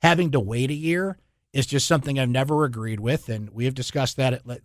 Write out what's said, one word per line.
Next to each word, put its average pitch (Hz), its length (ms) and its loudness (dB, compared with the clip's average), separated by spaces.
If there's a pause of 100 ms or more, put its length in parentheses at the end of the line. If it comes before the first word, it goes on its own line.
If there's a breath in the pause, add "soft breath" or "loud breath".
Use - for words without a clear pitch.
having 170 300 4
to 139 80 4
wait 117 300 0
a 147 60 -4
year 175 420 -2 (340)
is 135 140 0
just 139 220 0
something 139 320 2
I've 127 100 2
never 139 340 2
agreed 110 360 -4
with, 123 300 -2
and 107 200 -6
we 113 160 -4
have 131 80 0
discussed 131 440 -2
that 131 160 2
at - 120 -8
le-, 123 200 -12